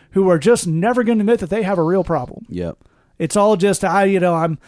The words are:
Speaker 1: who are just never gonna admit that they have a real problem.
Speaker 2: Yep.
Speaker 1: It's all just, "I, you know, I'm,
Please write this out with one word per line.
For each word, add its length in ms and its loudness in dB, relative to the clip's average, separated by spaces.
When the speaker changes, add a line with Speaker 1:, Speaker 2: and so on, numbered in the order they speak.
Speaker 1:
who 180 2
are 80 4
just 280 2
never 380 0
gonna 160 0
admit 200 0
that 100 -8
they 120 -2
have 140 -2
a 60 0
real 200 0
problem. 460 -6
Speaker 2:
Yep. 300 -8
Speaker 1:
It's 180 -4
all 220 2
just, 260 0
"I, 200 0
you 140 2
know, 160 0
I'm, 340 -2